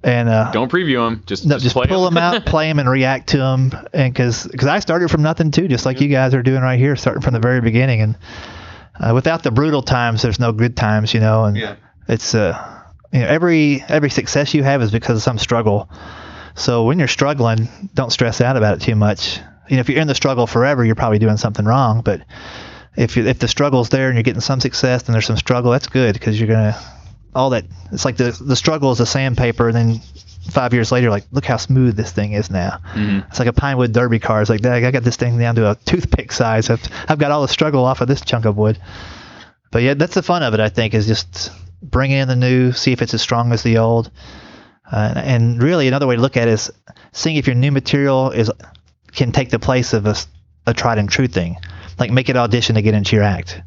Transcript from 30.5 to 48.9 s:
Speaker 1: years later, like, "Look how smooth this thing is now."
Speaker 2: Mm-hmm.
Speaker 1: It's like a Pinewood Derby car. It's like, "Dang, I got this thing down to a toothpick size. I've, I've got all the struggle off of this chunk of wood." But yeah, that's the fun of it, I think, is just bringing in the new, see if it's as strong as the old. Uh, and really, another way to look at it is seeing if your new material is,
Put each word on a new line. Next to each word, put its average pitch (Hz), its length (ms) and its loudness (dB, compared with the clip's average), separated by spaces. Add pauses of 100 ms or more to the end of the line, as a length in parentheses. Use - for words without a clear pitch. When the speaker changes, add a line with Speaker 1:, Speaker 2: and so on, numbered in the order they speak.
Speaker 1:
years 117 180 0
later, 123 180 2
like, 104 220 0
"Look 135 140 -4
how 123 100 0
smooth 127 400 2
this 101 160 -4
thing 104 220 -4
is 104 180 -2
now." 92 280 -4 (160)
Speaker 2:
Mm-hmm. 104 240 -2 (100)
Speaker 1:
It's - 100 -12
like 120 80 0
a 117 60 -2
Pinewood 127 400 0
Derby 117 260 2
car. 107 220 0
It's 104 80 0
like, 110 100 2
"Dang, 120 240 0
I 127 80 2
got 127 120 -2
this 117 120 0
thing 120 240 -2
down 117 160 0
to 107 160 2
a 104 40 0 (100)
toothpick - 480 -2
size. 113 360 0
I've, 113 120 0 (260)
I've 156 120 0
got 147 120 2
all 147 120 2
the 131 40 -2
struggle 143 380 2
off 127 160 0
of 123 80 -2
this 143 100 0
chunk 117 240 -4
of 104 140 2
wood." 107 200 2 (920)
But 120 120 0
yeah, 131 100 2
that's 151 220 -2
the 185 80 2
fun 170 200 0
of 117 100 0
it, 107 60 2
I 107 80 2
think, 113 260 -2
is 107 140 2
just - 420 -4 (320)
bringing 139 360 0
in 135 100 0
the 127 80 0
new, 127 380 2
see - 180 0
if 123 100 -2
it's 117 120 -4
as 113 80 -2
strong 117 320 0
as 113 100 -2
the 113 140 2
old. 113 340 0 (800)
Uh, 107 240 -2
and 120 480 0
really, 151 240 2
another 139 200 0
way 123 100 2
to 117 40 0
look 131 140 0
at 117 140 2
it - 20 4
is 107 180 0 (440)
seeing 160 240 -2
if 135 100 0
your 127 80 0
new 135 160 2
material 135 600 0
is, 113 200 0 (640)